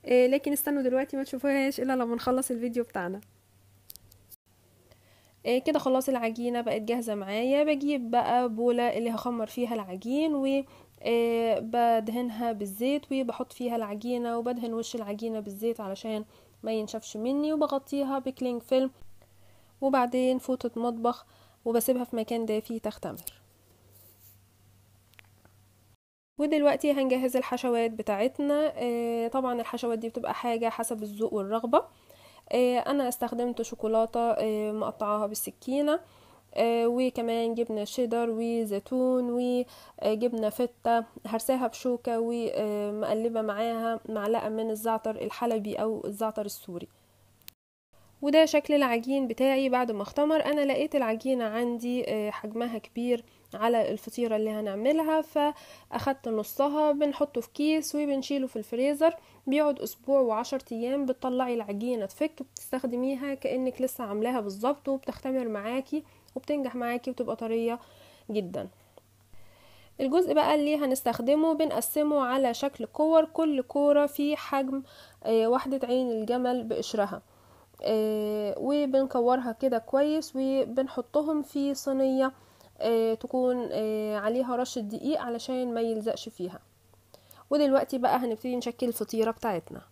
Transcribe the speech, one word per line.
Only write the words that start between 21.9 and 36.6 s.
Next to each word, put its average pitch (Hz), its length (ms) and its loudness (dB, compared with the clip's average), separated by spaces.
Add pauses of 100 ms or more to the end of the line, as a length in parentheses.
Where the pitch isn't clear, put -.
في 240 120 -6
مكان 226 300 -2
دافي 220 340 -2
تختمر. - 600 -10 (3000)
ودلوقتي 294 520 4
هنجهز 254 460 2
الحشوات 240 540 0
بتاعتنا. 262 840 0
آه، 233 520 -2
طبعًا 247 340 -2
الحشوات 233 380 -4
دي 226 100 -4
بتبقى - 240 -4
حاجة 233 360 0
حسب 226 340 -4
الذوق 208 300 -2
والرغبة. 226 500 2 (680)
آه، 247 280 4
انا 277 280 0
استخدمت 240 540 -2
شوكولاتة، 226 680 0
آه، 214 400 0
مقطعاها 214 560 -2
بالسكينة، 285 720 -2 (540)
آه، 233 340 2